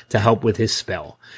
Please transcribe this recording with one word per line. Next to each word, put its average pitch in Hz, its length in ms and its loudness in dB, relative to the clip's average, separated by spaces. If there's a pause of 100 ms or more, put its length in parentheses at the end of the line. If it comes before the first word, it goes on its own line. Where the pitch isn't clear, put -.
to 113 100 0
help 110 240 4
with 113 140 2
his 110 180 0
spell. - 420 -8 (200)